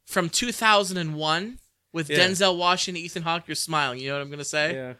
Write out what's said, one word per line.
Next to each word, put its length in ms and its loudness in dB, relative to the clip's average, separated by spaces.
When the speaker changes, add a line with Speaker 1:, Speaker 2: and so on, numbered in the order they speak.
Speaker 1:
from 240 0
two 240 0
thousand 460 4
and 160 -2
one. 440 -2
With 180 -4
Speaker 2:
Yeah. 80 2
Speaker 1:
Denzel 400 4
Washington, 440 0
Ethan 200 -8
Hawke, 260 -2
you're 60 -6
smiling. 460 -2
You 80 -6
know 80 -2
what 60 -4
I'm 80 -12
gonna 140 -10
say? 300 0
Speaker 2:
Yeah. 260 -8